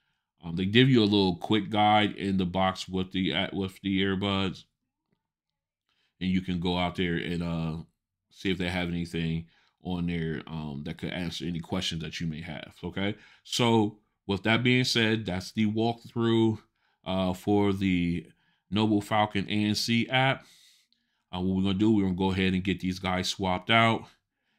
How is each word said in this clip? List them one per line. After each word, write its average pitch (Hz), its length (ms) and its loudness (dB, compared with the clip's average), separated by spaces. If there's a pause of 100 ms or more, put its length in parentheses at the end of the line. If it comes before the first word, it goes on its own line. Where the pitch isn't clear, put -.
(420)
um, 82 140 -8
they 95 80 0
give 120 240 6
you 120 140 6
a - 20 4
little 98 320 2
quick 104 320 0
guide 104 440 4
in 98 240 -2
the 92 100 2
box 92 420 -2
with 92 240 -4
the, 92 220 -2
uh, 92 180 -2
with 95 300 -6
the 98 200 2
earbuds, 98 600 -2 (1600)
and 92 100 0
you 92 100 2
can 90 200 -4
go 90 180 0
out 87 180 -2
there 87 200 0
and, 85 260 -4
uh, 82 340 -4 (540)
see - 200 -4
if 87 80 -2
they 87 100 -2
have 87 200 -2
anything 82 580 -4 (360)
on 87 240 -4
there, 80 400 -4
um, 76 380 -10
that 80 140 -10
could 85 120 -8
answer 85 340 -8
any 82 160 -6
questions 85 420 -6
that - 180 -12
you 85 60 -6
may 78 140 -6
have. 85 340 -14 (100)
Okay, 98 320 -4 (260)
so 113 560 2 (280)
with 98 180 -2
that 113 180 2
being 127 220 4
said, 110 420 2
that's 92 260 -6
the 110 140 2
walkthrough, 113 920 0 (460)
uh, 92 280 0
for 101 400 2
the 90 540 0 (440)
Noble 107 300 2
Falcon 107 480 0
A 104 160 0
N 104 100 0
C 117 340 0
app. 131 360 0 (880)
Uh, 90 60 -6
what 92 160 0
we're 95 60 2
gonna 98 120 2
do, 107 160 4
we're 101 140 4
gonna 92 100 0
go 95 160 0
ahead 92 240 0
and 90 80 0
get 92 160 -2
these 92 220 -4
guys 92 280 -2
swapped 92 420 -4
out, 113 340 4 (540)